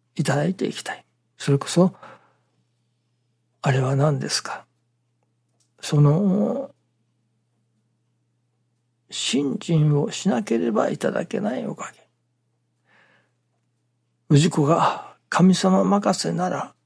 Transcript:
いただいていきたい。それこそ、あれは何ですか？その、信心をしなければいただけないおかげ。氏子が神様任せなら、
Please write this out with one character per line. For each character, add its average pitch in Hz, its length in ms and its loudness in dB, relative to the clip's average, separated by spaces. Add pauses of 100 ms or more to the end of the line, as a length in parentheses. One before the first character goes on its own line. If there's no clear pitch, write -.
(160)
い 147 80 -2
た 139 120 0
だ 147 80 0
い 185 100 -2
て - 120 -4
い - 60 -6
き - 100 -12
た - 120 -12
い。 - 100 -20 (340)
そ - 140 -2
れ 139 60 4
こ - 100 -10
そ、 180 260 2 (1700)
あ 147 100 0
れ 131 100 2
は 131 140 0
何 139 240 2
で 135 100 -6
す - 140 -4
か？ - 240 -12 (1120)
そ 151 200 0
の、 196 720 2 (2250)
信 262 500 -4
心 151 400 2
を - 100 -2
し - 200 -4
な 214 120 0
け 226 160 -2
れ 233 140 -2
ば - 160 2
い - 80 -4
た - 160 -2
だ - 140 -4
け - 140 -6
な 208 180 -4
い - 80 -8
お - 80 -8
か - 180 -14 (2500)
げ。 147 80 8
氏 165 100 4
子 156 160 0
が - 520 0 (120)
神 185 260 6
様 190 300 2
任 196 340 2
せ - 140 -4
な 180 160 -4
ら、 - 260 -8 (120)